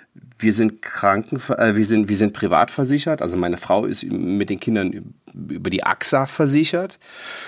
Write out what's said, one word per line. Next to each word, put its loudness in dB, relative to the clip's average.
Wir 4
sind 0
Krankenver-, -2
äh, 4
wir 4
sind, 2
wir 0
sind 2
privat 2
versichert. 0
Also -4
meine 0
Frau 0
ist -4
mit -2
den -6
Kindern 0
üb-, -14
über -6
die -4
axa 2
versichert. 0